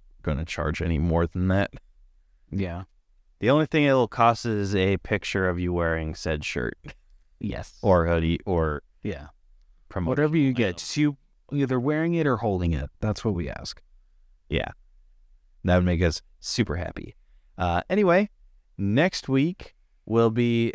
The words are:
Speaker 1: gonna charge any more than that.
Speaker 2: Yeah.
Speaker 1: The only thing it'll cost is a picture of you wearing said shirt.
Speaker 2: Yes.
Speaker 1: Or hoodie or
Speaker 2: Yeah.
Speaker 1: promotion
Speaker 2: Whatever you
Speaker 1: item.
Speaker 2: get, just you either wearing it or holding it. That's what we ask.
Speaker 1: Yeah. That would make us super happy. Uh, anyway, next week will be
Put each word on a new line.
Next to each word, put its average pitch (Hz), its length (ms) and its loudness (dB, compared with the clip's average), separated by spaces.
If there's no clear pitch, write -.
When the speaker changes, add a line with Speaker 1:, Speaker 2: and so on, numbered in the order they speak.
Speaker 1:
gonna 78 220 -2
charge 78 380 -4
any 82 160 0
more 85 300 2
than 90 200 -2
that. 98 220 0
Speaker 2:
Yeah. 92 320 -6
Speaker 1:
The 107 120 2
only 151 160 4
thing 151 180 2
it'll 131 240 4
cost 117 380 2
is 101 280 -2
a 95 220 2
picture 95 520 -2
of 87 120 -2
you 87 120 -2
wearing 82 440 -2
said 78 280 -4
shirt. - 340 -6
Speaker 2:
Yes. - 440 -8
Speaker 1:
Or 90 240 4
hoodie 82 400 2
or 80 360 0
Speaker 2:
Yeah. 80 240 -8
Speaker 1:
promotion 90 200 -4
Speaker 2:
Whatever 151 280 2
you 139 140 4
Speaker 1:
item. 127 40 -2
Speaker 2:
get, 104 240 0
just - 180 -10
you 147 200 2
either 131 260 0
wearing 151 360 0
it 165 120 0
or 123 120 2
holding 92 340 0
it. 71 180 -4
That's 107 240 -2
what 107 100 0
we 82 160 -4
ask. - 300 -12
Speaker 1:
Yeah. - 220 -2
That 90 120 4
would 90 80 4
make 87 180 2
us 82 200 0
super - 360 -2
happy. - 380 -10
Uh, 87 320 0
anyway, 196 400 2
next 113 500 0
week 139 480 -2
will 113 240 4
be 117 440 2